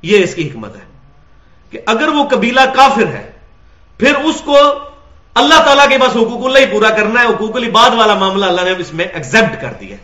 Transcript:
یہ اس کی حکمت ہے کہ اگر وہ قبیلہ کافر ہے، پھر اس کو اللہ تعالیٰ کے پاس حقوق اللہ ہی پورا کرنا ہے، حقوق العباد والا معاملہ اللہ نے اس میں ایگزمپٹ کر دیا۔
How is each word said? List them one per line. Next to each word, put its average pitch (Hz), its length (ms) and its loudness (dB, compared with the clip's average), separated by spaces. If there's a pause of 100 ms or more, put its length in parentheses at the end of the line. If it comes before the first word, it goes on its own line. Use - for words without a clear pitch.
یہ 196 200 2
اس - 120 -4
کی 160 120 -6
حکمت 110 280 -14
ہے - 100 -20 (880)
کہ - 120 -12
اگر 226 240 0
وہ 294 200 0
قبیلہ 247 320 0 (140)
کافر 262 320 4
ہے، - 180 -10 (720)
پھر 269 140 2 (120)
اس 311 200 -4
کو 285 120 2 (800)
اللہ 277 300 4
تعالیٰ 277 240 4
کے 269 80 2
پاس 254 180 0
حقوق 233 300 -2
اللہ 262 140 4
ہی 262 80 4
پورا 208 240 0
کرنا 220 300 0
ہے، 240 60 4
حقوق 220 280 -4
العباد 233 400 2
والا 214 240 2
معاملہ 190 260 -2
اللہ 180 160 0
نے 185 180 -2
اس 165 140 -10
میں 165 140 -4
ایگزمپٹ 160 540 -2
کر 120 180 -10
دیا۔ 98 240 -18